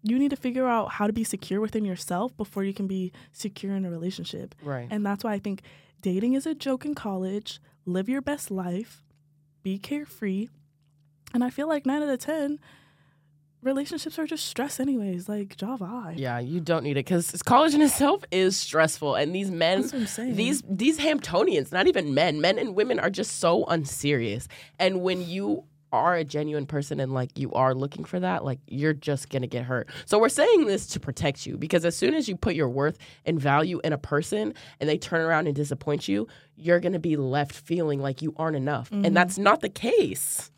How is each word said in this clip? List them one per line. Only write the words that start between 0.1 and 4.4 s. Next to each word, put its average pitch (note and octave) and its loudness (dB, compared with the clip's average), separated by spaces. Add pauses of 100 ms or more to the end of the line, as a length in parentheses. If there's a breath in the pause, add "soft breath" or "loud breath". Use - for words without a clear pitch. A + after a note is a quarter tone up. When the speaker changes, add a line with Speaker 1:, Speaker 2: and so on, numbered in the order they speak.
Speaker 1:
need C#4 2
to C#4 -2
figure B3+ -2
out A3+ 0
how G#3 -2
to G#3+ 0
be A3 -2
secure G3 -4
within G#3+ -2
yourself F#3 -4
before G3 -4
you G3 -2
can G3 -4
be F#3 -4 (180 loud breath)
secure G3 -6
in F#3+ -2
a F3 -6
relationship. E3+ -8